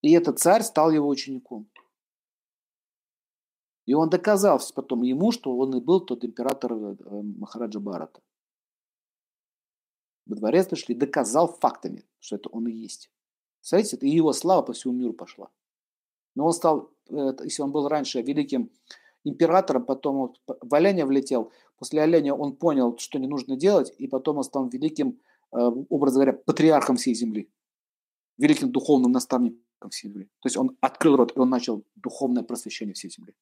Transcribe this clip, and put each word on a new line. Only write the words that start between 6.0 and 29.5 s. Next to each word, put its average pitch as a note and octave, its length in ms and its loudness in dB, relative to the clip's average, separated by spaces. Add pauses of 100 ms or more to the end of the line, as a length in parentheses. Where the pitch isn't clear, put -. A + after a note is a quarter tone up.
тот A#2+ 240 -8
император, A#2+ 480 -6
э, G#2 260 -8
э, G#2 220 -12 (180)
Махараджа G#2+ 400 -10
Барата. - 400 -10 (2000)
Во G#2+ 80 -8
дворец B2 320 2
пришли, - 260 -6
доказал C#3 540 0 (120)
фактами, - 440 -4 (160)
что - 160 -12
это G2+ 140 -12
он A2+ 180 -8
и A#2 60 -6
есть. - 360 -16 (500)
Представляете, G#3 380 0
это - 80 -4
и C#3 40 4
его D#3 240 4
слава F3 280 2
по A#2+ 120 -6
всему B2 200 -6
миру B2 200 -4
пошла. - 360 -18 (880)
Но C#3 120 -2
он E3 60 2
стал, D#3+ 380 0 (180)
э, C#3 240 -4
т-, C3+ 120 -12
если D3 180 -6
он C#3 80 -4
был C#3+ 180 -2
раньше C#3 320 -2
великим C#3 500 -2 (520)
императором, D#3+ 640 2
потом C#3 320 -4
он B2+ 160 -4 (120)
п-, - 160 -10
в B2+ 140 -2
оленя F3 300 2
влетел. C3+ 460 0 (260)
После - 240 -2
оленя D3+ 340 4
он C#3+ 200 -6
понял, C3 440 0
что - 200 -8
не C3 80 -6
нужно C3+ 300 -6
делать, E3+ 420 2
и C3 80 -8
потом C#3 300 -2
он C3+ 60 -4
стал C3+ 260 -4
великим, C#3 500 -2 (340)
э, A2+ 40 -2 (320)
образно C#3 340 4
говоря, C3+ 100 4 (120)
патриархом C#3 520 4
всей A#2+ 180 0
земли, A2 340 -6 (880)
великим D3 340 4
духовным B2+ 420 4
наставником, B2 480 0 (180)